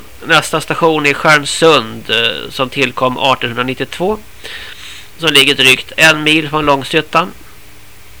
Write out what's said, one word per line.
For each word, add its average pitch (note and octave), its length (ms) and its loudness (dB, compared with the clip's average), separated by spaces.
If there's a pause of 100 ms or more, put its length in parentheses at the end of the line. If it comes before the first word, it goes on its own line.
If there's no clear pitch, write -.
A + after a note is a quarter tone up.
(260)
nästa D#3 360 0
station D#3 440 0
i C#3+ 80 2
Stjärnsund, C#3+ 960 2
eh, A2 400 -2
som C3 200 -4
tillkom B2+ 480 -2
artonhundranittiotvå. B2+ 1000 -2 (1000)
Som D#3+ 140 0
ligger C#3 220 4
drygt C3 420 2
en D#3 260 4
mil D#3 260 2
från D3+ 160 -2
Långshyttan. D3+ 680 0 (880)